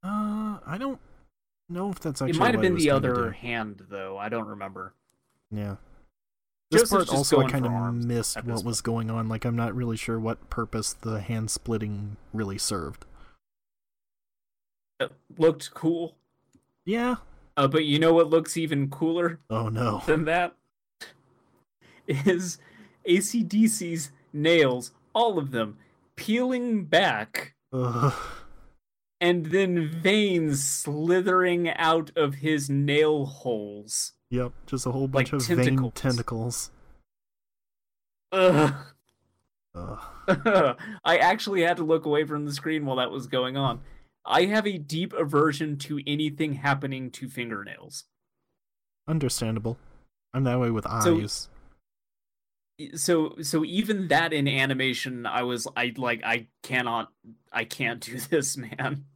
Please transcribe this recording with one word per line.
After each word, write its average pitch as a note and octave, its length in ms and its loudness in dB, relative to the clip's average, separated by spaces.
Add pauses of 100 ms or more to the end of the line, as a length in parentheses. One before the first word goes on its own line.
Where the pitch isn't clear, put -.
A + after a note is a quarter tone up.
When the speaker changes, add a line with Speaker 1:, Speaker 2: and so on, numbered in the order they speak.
Speaker 1:
Uh, G#3+ 600 -4
I E3 120 -8
don't C4+ 220 -8 (680)
know F3 200 -4
if F#3 100 -6
that's D#3 220 -6
Speaker 2:
It C3+ 40 -2
Speaker 1:
actually D#3 140 0
Speaker 2:
might G3 80 6
have A#3+ 100 4
Speaker 1:
what - 60 2
he F#3+ 40 4
Speaker 2:
been F3+ 80 4
Speaker 1:
was E3 80 0
Speaker 2:
the C#3+ 60 4
Speaker 1:
trying C3+ 120 4
to C3 100 0
Speaker 2:
other B2 140 2
Speaker 1:
do. A2+ 60 -2
Speaker 2:
hand, G#2+ 580 -8
though. G2 280 -10
I G#2 120 -8
don't A2+ 180 -4
remember. G2 460 -12 (560)
Speaker 1:
Yeah. G#2 280 -6 (920)
This D#3 120 6
Speaker 2:
Joseph's D#3+ 100 4
Speaker 1:
part G3 140 4
Speaker 2:
just C3+ 120 0
Speaker 1:
also, C#3+ 200 4
I - 20 8
Speaker 2:
going C3+ 100 4
for - 60 -2
Speaker 1:
kinda B2+ 140 0
Speaker 2:
arms A#2+ 360 -2
Speaker 1:
missed A#2+ 320 -2
Speaker 2:
at A2+ 80 -10
Speaker 1:
what A#2 120 -4
Speaker 2:
this A2 60 -4
Speaker 1:
was A2+ 180 -4
Speaker 2:
point. A#2 260 -2
Speaker 1:
going - 20 -6
on. A2+ 200 -2
Like, A2+ 160 -4
I'm A#2+ 100 0
not A#2 180 0
really A#2+ 240 -2
sure A2+ 220 -4
what A2+ 300 -4
purpose A2 440 -4
the A2 280 -6
hand A2 280 -4
splitting G#2 680 -6 (160)
really G2+ 240 -4
served. - 480 -6 (1900)
Speaker 2:
It - 120 -4 (260)
looked D#3+ 360 2
cool. E3 440 -2 (680)
Speaker 1:
Yeah. A#3 300 0 (400)
Speaker 2:
Uh, C#3 140 4
but D#3 160 2
you D3 140 2
know E3 140 6
what E3 160 8
looks E3 280 2
even D3+ 320 0
cooler E3 500 -2 (100)
Speaker 1:
Oh, A2 200 -2
no. A2 360 -2
Speaker 2:
than D#3 200 2
that? F3 300 0 (1500)
Is F3 520 0 (480)
A F#3 160 4
C A#3 220 0
D G#3 240 4
C's E3+ 440 -2 (220)
nails, D3 580 4 (220)
all A3 260 2
of C#3 120 -6
them, A2 260 -2 (380)
peeling A#3+ 720 -2
back, D3+ 680 0 (180)
Speaker 1:
Ugh. B2 400 0 (1080)
Speaker 2:
and F3 280 2
then F3 420 2
veins E3 720 2
slithering F3 1080 2
out E3 460 2
of C#3+ 200 2
his C#3+ 340 0
nail C#3+ 560 4
holes. G#2+ 880 -6 (160)
Speaker 1:
Yep, B2 240 -2 (140)
just B2+ 180 -4
a B2+ 60 -2
whole C3 160 -2
Speaker 2:
Like C3+ 240 2
Speaker 1:
bunch - 20 -2
of C3+ 140 0
vein E3+ 100 2 (200)
Speaker 2:
tentacles. B2 180 -2
Speaker 1:
tentacles. A#2+ 760 -4 (1600)
Speaker 2:
Ugh. D#3+ 440 6 (1000)
Speaker 1:
Ugh. F2 240 -10 (280)
Speaker 2:
<laughs> F#3+ 500 4 (260)
I E3 140 4
actually F#3+ 440 2
had E3+ 160 2
to F3 60 -4
look D#3 220 2
away D3+ 200 2
from D3 200 -6
the C#3+ 80 -6
screen D#3 320 -4
while C3 120 -2
that B2+ 140 0
was B2 160 -8
going B2+ 300 -2
on. C3 240 0 (440)
I D#3+ 200 4
have G#3 220 2
a G3 100 -2
deep D#3 360 -6
aversion D3+ 640 0
to D3 260 -6
anything D3 480 -2
happening C3+ 580 -2
to B2+ 180 -12
fingernails. G#2+ 760 -10 (1040)
Speaker 1:
Understandable. A#2 720 -2 (560)
I'm C3+ 100 0
that B2 160 2
way A#2+ 100 2
with A2 140 -2 (180)
Speaker 2:
So E3+ 200 4
Speaker 1:
eyes. - 260 -8 (1500)
Speaker 2:
so, D#3+ 460 2
so D#3 220 0
even F#3+ 460 -2
that D#3+ 240 2
in C#3+ 160 2
animation, C3 760 -2
I A#2+ 180 -2
was, B2 220 -4 (120)
I, A#2+ 180 -2
like, A#2+ 300 -2
I A#2 220 -2 (140)
cannot, A#2 520 -2 (400)
I A2+ 100 -4
can't A#2 380 -6
do B2 180 -12
<laughs> - 100 -10
this, C#3+ 280 0
man. C3 480 -8 (100)